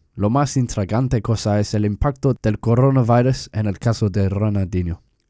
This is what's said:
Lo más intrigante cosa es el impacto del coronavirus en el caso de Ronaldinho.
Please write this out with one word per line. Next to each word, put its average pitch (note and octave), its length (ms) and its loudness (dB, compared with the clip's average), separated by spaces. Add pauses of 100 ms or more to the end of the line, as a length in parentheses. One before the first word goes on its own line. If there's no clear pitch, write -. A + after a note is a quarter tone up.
(140)
Lo G2+ 160 -2
más C#3 260 0
intrigante A#2 680 -2
cosa G#2 360 0
es G#2 140 -2
el G#2 100 0
impacto B2+ 580 -2
del G#2+ 180 -2
coronavirus B2 960 2
en G#2+ 120 -2
el G2 140 -4
caso A2 300 0
de F#2+ 200 0
Ronaldinho. F#2+ 720 -2 (280)